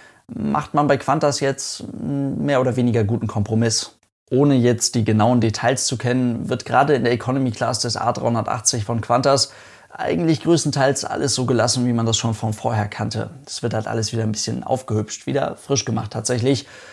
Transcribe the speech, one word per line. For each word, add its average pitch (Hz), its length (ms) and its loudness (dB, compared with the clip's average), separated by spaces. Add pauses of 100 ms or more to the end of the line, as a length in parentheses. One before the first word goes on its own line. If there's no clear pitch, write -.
(260)
macht - 480 -4
man 147 120 4
bei 143 120 4
Qantas 143 420 0
jetzt - 420 -4 (160)
einen 139 460 -2
mehr 139 160 2
oder 127 160 2
weniger 117 280 2
guten 113 220 0
Kompromiss. 110 720 0 (340)
Ohne 139 260 4
jetzt 120 380 2
die 117 100 2
genauen 110 360 4
Details 117 460 0
zu 127 100 -4
kennen, 120 540 0
wird 123 160 -4
gerade 139 260 4
in 123 120 2
der 120 100 2
Economy 127 380 0
Class 117 280 -2
des 113 160 -4
A 120 160 0
dreihundertachtzig 117 720 -2
von 117 160 -2
Qantas 131 500 2 (400)
eigentlich 165 520 0
größtenteils 139 640 2
alles - 280 -2
so 127 120 -2
gelassen, 120 400 2
wie 120 80 2
man 117 100 0
das 113 140 2
schon 113 160 0
von 113 180 -4
vorher 107 360 -2
kannte. 107 420 -6 (160)
Es - 160 -12
wird 117 100 -2
halt 110 160 -4
alles 110 240 -4
wieder 113 100 -2
ein 110 80 -2
bisschen 113 320 -4
aufgehübscht, - 640 -4
wieder 135 300 -2
frisch - 300 -2
gemacht 110 260 -4
tatsächlich. 123 560 0 (240)